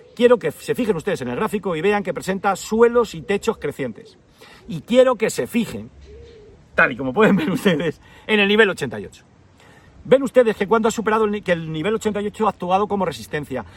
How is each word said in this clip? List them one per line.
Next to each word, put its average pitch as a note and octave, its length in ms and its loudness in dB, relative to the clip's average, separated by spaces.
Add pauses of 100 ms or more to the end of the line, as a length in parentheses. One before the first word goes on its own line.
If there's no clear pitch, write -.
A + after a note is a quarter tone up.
(160)
quiero A#3 240 6
que D#3+ 120 -4
se - 240 -6
fijen F#3 200 0
ustedes E3 260 -4
en B2 60 -6
el B2 80 -6
gráfico F#3 400 -4
y D#3 60 -4
vean G#3 220 2
que F3+ 100 -4
presenta F#3 420 -4
suelos A#3 600 2
y D#3+ 60 -10
techos G3+ 360 -2
crecientes. C3 600 -8 (520)
Y D#3+ 120 -8
quiero B3+ 340 4
que G3+ 140 -2
se - 180 -4
fijen, A#2+ 420 -4 (840)
tal D3+ 180 2
y - 20 -14
como C3 160 -6
pueden G3 240 4
ver F3+ 160 -2
ustedes, D#3 480 -2 (280)
en G#3 120 0
el G3+ 80 2
nivel G#3 220 4
ochenta B2+ 280 -6
y F#2+ 100 -12
ocho. - 180 -20 (800)
Ven C#4 180 4
ustedes A3+ 320 2
que G3 140 -4
cuando A3+ 180 2
ha A3 40 0
superado A3 340 0
el G#3 60 0
ni-, G#3 100 -6
que F3+ 100 -2
el E3 180 -4
nivel D#3+ 260 -4
ochenta G#3 260 -4
y G#3 60 -4
ocho G#3+ 200 -2
ha G3 40 0
actuado F#3 360 0
como G3 160 -2
resistencia. C3+ 640 -8 (120)